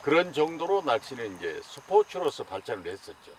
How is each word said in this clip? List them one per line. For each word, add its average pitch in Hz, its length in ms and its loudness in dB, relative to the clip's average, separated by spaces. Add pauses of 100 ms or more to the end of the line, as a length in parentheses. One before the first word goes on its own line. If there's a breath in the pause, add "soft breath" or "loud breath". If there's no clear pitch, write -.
그런 165 300 4
정도로 165 520 0
낚시는 117 520 -2
이제 85 300 -8
스포츠로서 180 800 0
발전을 95 440 -8
했었죠. - 500 -14